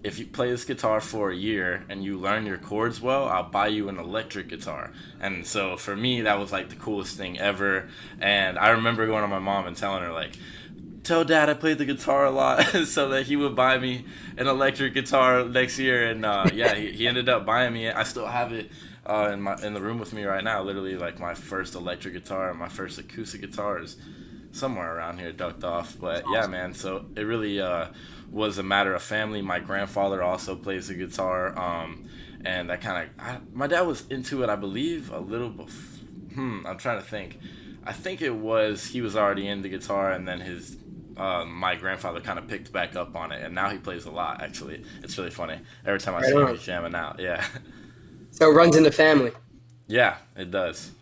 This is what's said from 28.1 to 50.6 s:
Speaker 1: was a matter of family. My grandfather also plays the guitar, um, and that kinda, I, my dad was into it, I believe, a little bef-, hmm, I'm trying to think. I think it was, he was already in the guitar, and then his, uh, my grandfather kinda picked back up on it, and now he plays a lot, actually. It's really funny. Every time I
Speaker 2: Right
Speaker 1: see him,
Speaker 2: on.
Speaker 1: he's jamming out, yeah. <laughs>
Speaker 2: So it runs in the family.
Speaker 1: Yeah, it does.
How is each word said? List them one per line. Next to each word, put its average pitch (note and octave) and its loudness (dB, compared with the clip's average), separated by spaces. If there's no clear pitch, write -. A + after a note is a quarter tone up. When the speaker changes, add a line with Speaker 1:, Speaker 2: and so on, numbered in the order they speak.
Speaker 1:
was G#2 0
a G2 -4
matter G2 4
of F2 -2
family. G#2+ -2
My F#2 -2
grandfather G2 0
also F#2 -2
plays F#2+ -6
the F#2+ -8
guitar, F#2 -2
um, E2+ -6
and F2+ -4
that F2+ -4
kinda, F2 -4
I, B2 -10
my C3+ -4
dad E3+ 2
was D#3 -2
into C3 -4
it, A2 2
I G#2 2
believe, B2+ -4
a E2 -8
little A2+ -6
bef-, - -16
hmm, A2+ -6
I'm F2+ -8
trying A#2 -2
to - -16
think. G2+ -10
I - -6
think F#3 -6
it C3 0
was, G#2+ 2
he B2 -4
was G#2 -4
already G2+ 2
in G2+ -4
the G2 -8
guitar, F#2+ 0
and F#2 -4
then F2+ -6
his, F2 -12
uh, F2+ -2
my F2 -2
grandfather F2+ -4
kinda F2 -6
picked G2+ -10
back F2+ -2
up F2 -6
on E2 -6
it, B1 -8
and F2 -10
now G2 0
he G#2 -4
plays F2 -10
a E2 -12
lot, D#2+ -4
actually. - -12
It's - -10
really F2 -6
funny. E2 -8
Every G2 0
time F#2 -4
I E2+ 0
Speaker 2:
Right C3 4
Speaker 1:
see C3+ 6
him, C#3+ 8
Speaker 2:
on. B2 0
Speaker 1:
he's - -10
jamming F2 -4
out, D#2+ -6
yeah. F2 -2
<laughs> - -18
Speaker 2:
So D#3+ 8
it D3+ 10
runs E3 12
in D#3+ 12
the D3 10
family. D3 8
Speaker 1:
Yeah, A2+ 6
it F#2 -8
does. F2+ -2